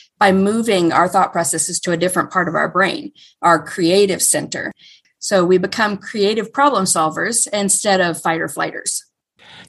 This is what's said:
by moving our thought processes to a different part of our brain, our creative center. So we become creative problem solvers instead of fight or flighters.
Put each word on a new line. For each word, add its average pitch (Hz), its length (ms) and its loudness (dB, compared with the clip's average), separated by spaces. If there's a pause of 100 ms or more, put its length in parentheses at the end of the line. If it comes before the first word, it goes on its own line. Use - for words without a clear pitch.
(180)
by 196 140 4
moving 196 600 2
our 170 160 4
thought 180 240 2
processes 170 480 -4
to 180 120 -4
a 170 40 0
different 180 360 -2
part 175 160 0
of 160 80 -4
our 156 120 0
brain, 175 440 -2 (280)
our 160 240 2
creative 185 560 2
center. - 520 -4 (480)
So 185 240 2
we 185 140 4
become 208 380 -2
creative 214 560 -2
problem 269 340 2
solvers 170 640 -2
instead 196 480 0
of 170 200 -2
fight 165 200 -2
or 160 80 -4
flighters. - 560 -8 (640)